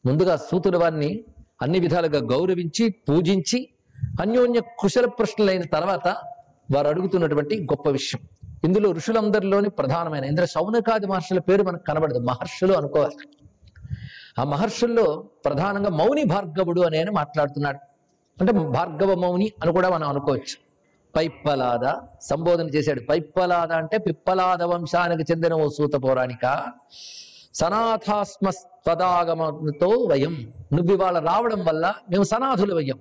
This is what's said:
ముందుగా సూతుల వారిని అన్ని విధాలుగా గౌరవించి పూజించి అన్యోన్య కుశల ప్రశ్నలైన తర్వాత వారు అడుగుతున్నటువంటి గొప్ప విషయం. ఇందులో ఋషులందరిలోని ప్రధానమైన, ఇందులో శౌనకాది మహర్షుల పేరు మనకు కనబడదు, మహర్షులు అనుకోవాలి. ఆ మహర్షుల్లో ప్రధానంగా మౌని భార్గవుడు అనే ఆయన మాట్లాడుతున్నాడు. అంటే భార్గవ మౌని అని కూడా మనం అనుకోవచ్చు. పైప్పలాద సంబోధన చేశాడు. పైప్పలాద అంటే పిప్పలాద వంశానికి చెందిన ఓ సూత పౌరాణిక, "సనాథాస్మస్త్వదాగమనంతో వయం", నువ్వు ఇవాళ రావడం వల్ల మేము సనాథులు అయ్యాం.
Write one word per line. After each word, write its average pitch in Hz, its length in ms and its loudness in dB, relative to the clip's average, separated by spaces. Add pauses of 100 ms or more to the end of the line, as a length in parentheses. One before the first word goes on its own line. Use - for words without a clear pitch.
ముందుగా 160 300 2
సూతుల 180 420 0
వారిని 165 460 0 (380)
అన్ని 165 180 0
విధాలుగా 156 480 0
గౌరవించి 175 640 0
పూజించి 185 800 0 (520)
అన్యోన్య 240 400 2 (180)
కుశల 240 260 2
ప్రశ్నలైన 196 560 0
తర్వాత 175 540 -2 (600)
వారు 147 120 2
అడుగుతున్నటువంటి 151 760 0
గొప్ప 147 260 0
విషయం. - 600 -6 (140)
ఇందులో 190 280 4
ఋషులందరిలోని 208 800 0
ప్రధానమైన, 156 540 -2
ఇందులో 160 240 0
శౌనకాది 208 600 0
మహర్షుల 185 320 -2
పేరు 196 240 2
మనకు 175 200 -4
కనబడదు, 151 360 -2
మహర్షులు 127 540 -2
అనుకోవాలి. 143 420 0 (1200)
ఆ 123 40 -2
మహర్షుల్లో 196 880 0 (160)
ప్రధానంగా 196 440 0
మౌని 220 340 2
భార్గవుడు 180 580 0
అనే 156 160 2
ఆయన 170 120 0
మాట్లాడుతున్నాడు. 147 680 -2 (640)
అంటే 202 100 4
భార్గవ 170 640 0
మౌని 180 380 0 (120)
అని 165 80 2
కూడా 180 180 2
మనం 156 180 0
అనుకోవచ్చు. 143 500 -2 (580)
పైప్పలాద 135 800 0 (280)
సంబోధన 165 440 0
చేశాడు. 143 440 -2
పైప్పలాద 170 600 0
అంటే 160 260 -2
పిప్పలాద 185 680 0
వంశానికి 170 680 0
చెందిన 165 220 2
ఓ 151 160 2
సూత 147 240 0
పౌరాణిక, 131 760 0 (840)
"సనాథాస్మస్త్వదాగమనంతో 175 2250 0
వయం", 160 680 0 (200)
నువ్వు 175 200 2
ఇవాళ 180 260 2
రావడం 190 460 0
వల్ల 165 280 0 (160)
మేము 196 140 2
సనాథులు 220 520 0
అయ్యాం. 135 260 -2